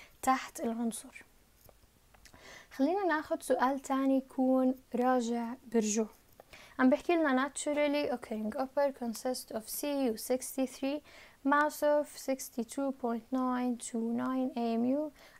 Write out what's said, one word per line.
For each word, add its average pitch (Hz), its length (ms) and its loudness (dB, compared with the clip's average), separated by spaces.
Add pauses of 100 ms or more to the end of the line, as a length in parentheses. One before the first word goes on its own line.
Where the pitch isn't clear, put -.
(220)
تحت - 380 -2
العنصر. 233 640 -6 (1500)
خلينا 349 340 2
ناخد 262 380 0
سؤال 262 380 2
تاني 269 360 2
يكون 262 580 2 (200)
راجع 240 600 0 (180)
برجوع. 214 340 2 (720)
عم 254 120 6
بحكي 320 260 4
لنا 277 320 2
naturally 294 640 0
occurring 220 480 -4
upper 269 400 0
consist 247 560 -4
of 214 120 -4
C - 160 -8
U 277 320 0
sixty-three, 262 840 -2 (440)
mass 294 380 2
of 294 240 4 (220)
sixty-two 269 640 -4 (100)
point 233 300 -2
nine 247 440 0 (100)
two 226 200 -4 (180)
nine 262 320 -2
A 233 260 0
M - 20 0
U 294 280 0 (280)